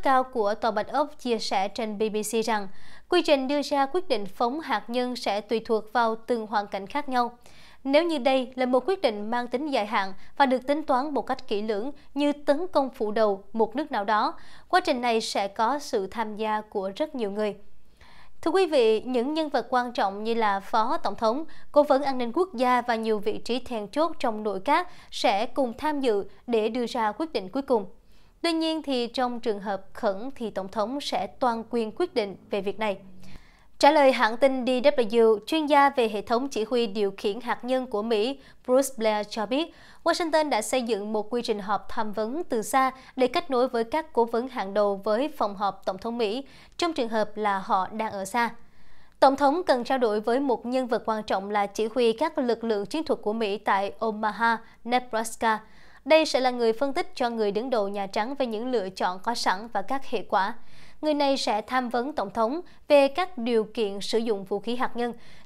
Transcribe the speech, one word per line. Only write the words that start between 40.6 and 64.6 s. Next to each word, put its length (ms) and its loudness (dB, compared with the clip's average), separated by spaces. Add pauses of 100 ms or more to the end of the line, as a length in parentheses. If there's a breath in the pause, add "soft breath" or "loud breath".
xây 200 -2
dựng 320 -2
một 200 -2
quy 80 -2
trình 180 -2
họp 300 -4
tham 240 0
vấn 300 -4
từ 180 -2
xa 300 2 (240 loud breath)
để 120 4
kết 240 -2
nối 160 4
với 160 0
các 300 -4
cố 120 4
vấn 220 -2
hàng 260 -6
đầu 300 2
với 340 0
phòng 180 -2
họp 300 -2
Tổng 120 -4
thống 200 -6
Mỹ, 260 0 (340 loud breath)
trong 160 0
trường 160 -2
hợp 280 0
là 220 0
họ 280 0
đang 240 -6
ở 140 -6
xa. 240 0 (680 soft breath)
Tổng 160 8
thống 280 4
cần 200 2
trao 140 0
đổi 220 2
với 200 0
một 260 0
nhân 220 -2
vật 180 0
quan 180 -2
trọng 260 -2
là 160 0
chỉ 300 -2
huy 180 4
các 240 -2
lực 260 0
lượng 220 0
chiến 180 -2
thuật 180 -2
của 120 -2
Mỹ 240 -2
tại 420 0
Omaha, 580 0 (260 loud breath)
Nebraska. 760 -2 (460 loud breath)
Đây 200 6
sẽ 140 2
là 100 2
người 240 2
phân 200 -2
tích 220 -2
cho 140 -2
người 220 0
đứng 180 -2
đầu 180 2
Nhà 200 -4
Trắng 280 -4
về 100 -2
những 260 -4
lựa 180 0
chọn 300 -4
có 160 -2
sẵn 380 0
và 80 0
các 280 -2
hệ 200 0
quả. 240 2 (480 loud breath)
Người 120 2
này 240 2
sẽ 240 0
tham 280 -2
vấn 240 -2
tổng 160 -4
thống 320 0 (260 loud breath)
về 200 8
các 300 -4
điều 260 2
kiện 380 -4
sử 160 0
dụng 260 0
vũ 160 -4
khí 160 -4